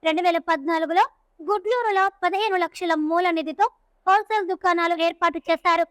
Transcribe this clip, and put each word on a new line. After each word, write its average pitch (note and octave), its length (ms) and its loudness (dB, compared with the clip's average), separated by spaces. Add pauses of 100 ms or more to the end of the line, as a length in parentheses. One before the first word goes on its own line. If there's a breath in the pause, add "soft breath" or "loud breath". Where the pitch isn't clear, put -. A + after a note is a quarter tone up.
రెండు D#4+ 240 0
వేల E4+ 140 0 (100)
పద్నాలుగులో D#4+ 540 0 (440)
గుడ్లూరులో G#4 560 0 (200)
పదిహేను F#4+ 400 0
లక్షల E4 280 -4 (140)
మూల E4+ 200 0 (120)
నిధితో D#4+ 280 -2 (400)
హోల్‌సేల్ G#4 440 2
దుకాణాలు E4+ 460 0 (120)
ఏర్పాటు E4+ 400 -2
చేశారు. E4 420 2